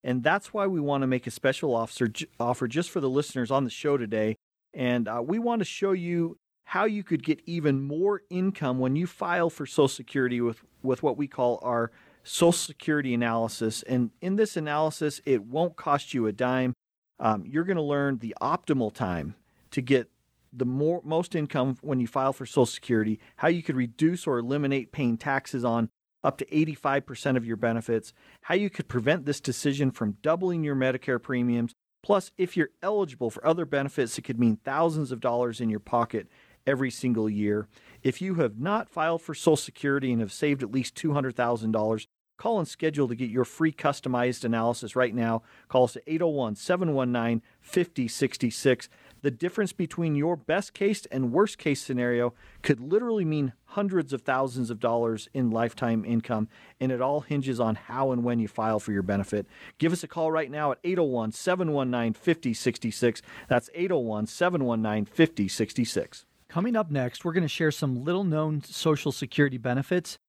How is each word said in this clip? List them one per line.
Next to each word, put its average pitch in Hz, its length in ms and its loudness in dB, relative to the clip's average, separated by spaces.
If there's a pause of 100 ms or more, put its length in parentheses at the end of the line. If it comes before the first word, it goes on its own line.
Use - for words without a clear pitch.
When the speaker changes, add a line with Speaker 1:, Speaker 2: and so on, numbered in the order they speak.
Speaker 1:
And 127 200 0
that's 170 320 0
why 202 120 0
we 185 140 0
want 143 220 0
to 131 40 0
make 127 200 0
a 123 40 -4
special 131 440 0
officer 113 340 0
j-, 127 180 -6 (140)
offer 120 280 0
just 156 200 -2
for 185 120 -2
the 135 100 0
listeners 131 400 -2
on 135 140 4
the 117 60 -4
show 143 280 0
today. 110 380 0 (360)
And, 123 360 0
uh, 117 140 -4
we 165 160 -2
want 233 200 0
to 196 80 0
show 196 260 -2
you 170 460 -2 (260)
how 190 220 -2
you 208 160 -2
could 165 200 -2
get 202 240 -2
even 147 360 0
more 175 480 0
income 180 480 -2
when 131 180 2
you 180 100 0
file 175 440 0
for 147 160 -10
Social 139 220 4
Security 123 520 -2
with, 117 220 -2 (200)
with 131 200 0
what 135 160 0
we 143 80 -2
call 123 360 0
our 117 280 0 (320)
Social - 300 4
Security 147 600 -2
analysis. 117 680 0
And 123 280 0 (120)
in 185 140 -2
this 214 200 0
analysis, 151 680 -2
it 123 180 2
won't 160 320 -2
cost - 380 -2
you 117 120 2
a 107 60 0
dime. 127 420 0 (440)
Um, 107 280 0
you're 151 180 -2
gonna 180 180 0
learn 143 360 0
the 110 220 -8
optimal 135 520 0
time 87 420 -4 (380)
to 135 100 -2
get 123 280 2 (420)
the 127 140 -2
more, 151 380 0
most 160 300 -2
income 139 480 0
when 139 180 0
you 117 60 0
file 135 260 0
for 131 140 -8
Social 127 200 4
Security, 110 520 0 (180)
how 151 120 2
you 170 140 2
could 143 140 -2
reduce 156 500 0
or 131 120 2
eliminate 135 540 -2
paying 120 260 0
taxes 135 460 -2
on 117 260 2 (340)
up - 140 2
to 143 180 -4
eighty-five 143 500 0
percent 131 300 -2
of 117 100 0
your 113 100 -4
benefits, 113 560 0 (300)
how 170 120 -2
you 196 160 2
could - 180 -8
prevent 131 360 0
this 143 160 -2
decision 139 500 0
from 107 320 -4
doubling 170 420 0
your 143 120 -2
Medicare 131 460 0
premiums. 120 500 0 (300)
Plus, 202 340 0
if 180 200 -2
you're 156 140 0 (120)
eligible 170 480 -2
for - 160 -4
other 165 180 2
benefits, 139 540 -2
it - 40 -10
could 117 160 -6
mean 113 260 6
thousands 151 480 0
of 113 80 -8
dollars 120 400 0
in 117 80 0
your 107 120 -2
pocket 117 480 0 (380)
every 131 240 2
single 113 400 0
year. 104 360 0 (360)
If - 180 0
you 185 140 -2
have 120 240 0
not 208 300 -2
filed 165 340 -2
for 156 120 -8
Social 156 220 6
Security 139 560 -2
and 113 80 2
have 101 120 -4
saved 143 300 0
at 107 80 -6
least 127 240 -2
two 156 180 -2
hundred 131 220 -2
thousand 117 380 0
dollars, 110 340 0 (300)
call 226 220 0
and 160 100 -2
schedule 147 400 0
to 117 80 -4
get 123 140 -4
your 123 140 2
free 160 280 0
customized 127 720 -2
analysis 117 500 0
right 123 200 2
now. 113 280 0 (240)
Call 127 180 6
us 117 120 -2
at 117 100 -14
eight 160 160 -2
oh 170 60 2
one, 127 260 -2
seven 180 400 0
one 131 160 0
nine, 117 320 0 (180)
fifty 170 460 -2
sixty 127 440 0
six. - 380 2 (320)
The 143 120 0
difference 180 400 -2
between 165 420 -2
your 160 220 0
best 160 380 -2
case 202 320 0
and 131 260 -2
worst 202 260 2
case 143 240 0
scenario 123 520 0 (280)
could 139 160 2
literally 208 460 0
mean 151 280 0 (120)
hundreds 185 480 -2
of 131 100 -4
thousands 131 480 0
of 110 80 -6
dollars 117 560 0
in 127 160 2
lifetime 113 540 0
income, 113 420 0 (320)
and 131 140 0
it 123 80 -2
all 143 220 0
hinges 135 360 -2
on 113 160 2
how 131 380 -2
and 120 100 0
when 120 160 0
you 110 80 0
file 110 320 0
for 107 140 -4
your 98 100 2
benefit. 98 460 -2 (300)
Give 165 140 2
us 175 120 -4
a - 40 -14
call 160 220 -2
right 160 180 0
now 147 220 -2
at - 140 -2
eight 180 160 0
oh - 20 4
one, 117 300 0
seven 180 400 0
one 135 180 0
nine, 117 220 0
fifty 131 420 0
sixty - 380 -2
six. - 280 2 (280)
That's 123 260 2
eight 180 160 -2
oh 170 80 2
one, 110 300 -2
seven 175 360 0
one 117 180 0
nine, 107 240 0
fifty 160 420 2
sixty 117 360 -2
six. - 400 -6 (240)
Speaker 2:
Coming 226 280 0
up 208 120 0
next, 131 360 -2
we're 170 80 -2
gonna 170 160 2
share 156 240 0
some 127 320 -2
little 180 200 0
known 156 380 0
Social - 480 0
Security 131 480 0
benefits 135 580 -2 (120)